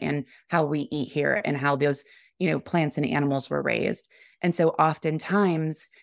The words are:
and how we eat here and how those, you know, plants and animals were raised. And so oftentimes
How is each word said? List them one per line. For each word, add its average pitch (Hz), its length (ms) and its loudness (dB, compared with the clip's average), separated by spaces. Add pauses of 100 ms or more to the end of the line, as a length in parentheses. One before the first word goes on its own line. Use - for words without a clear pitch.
and 147 220 -2 (240)
how 165 160 2
we 147 160 -2 (100)
eat 147 200 -4
here 143 360 0
and 147 100 0
how 143 200 2
those, 143 280 0 (340)
you 180 120 0
know, 143 100 0
plants 156 380 0
and 147 80 0
animals 139 420 0
were 147 140 -2
raised. - 460 -2 (340)
And 175 120 2
so 165 160 4
oftentimes 160 1160 0 (140)